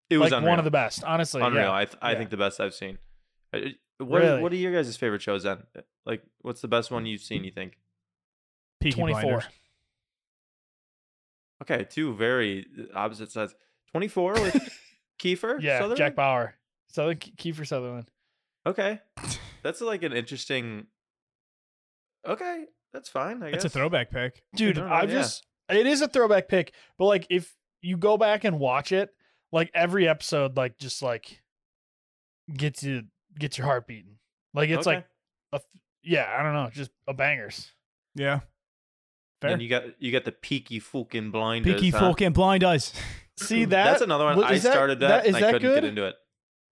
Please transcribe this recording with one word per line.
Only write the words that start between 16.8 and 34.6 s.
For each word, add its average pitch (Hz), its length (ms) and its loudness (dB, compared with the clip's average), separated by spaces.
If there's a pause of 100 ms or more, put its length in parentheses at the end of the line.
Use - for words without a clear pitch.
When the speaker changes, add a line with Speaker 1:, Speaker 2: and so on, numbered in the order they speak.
Speaker 2:
Southern 160 280 -2
Ke-, - 200 -18
Kiefer 156 280 -8
Sutherland. 123 440 -8 (560)
Speaker 1:
Okay. 202 340 -2 (640)
That's, - 180 -6
like, 214 220 -4
an 143 100 -2
interesting, 120 720 -6 (1400)
okay, 339 400 -8 (280)
that's 262 160 -18
fine, 196 340 -8
I 160 40 -10
Speaker 3:
It's 151 180 -6
a - 20 -2
Speaker 1:
guess. 139 60 -6
Speaker 3:
throwback 139 380 -2
pick. 123 320 -8 (120)
Speaker 2:
Dude, 202 220 2
Speaker 1:
I 165 40 -4
don't 185 80 -6
know, 165 60 2
Speaker 2:
I've 190 140 2
Speaker 1:
yeah. 233 80 -2
Speaker 2:
just, - 280 -4 (240)
it 214 180 4
is 285 140 2
a 302 60 0
throwback 208 400 4
pick, 180 260 0 (240)
but, 185 80 2
like, 196 240 4
if 180 240 -2 (280)
you 180 160 -4
go 214 200 4
back 214 280 4
and 165 140 0
watch 139 340 0
it, 196 160 2 (420)
like, 165 220 0
every 175 340 4
episode, 147 480 0
like, 127 220 -2
just, - 240 -10
like, 120 400 -6 (1120)
gets 143 280 -4
you, 131 200 -4 (340)
gets 147 200 -6
your 131 100 -4
heart 127 200 0
beating. 104 320 -20 (340)
Like, 151 160 0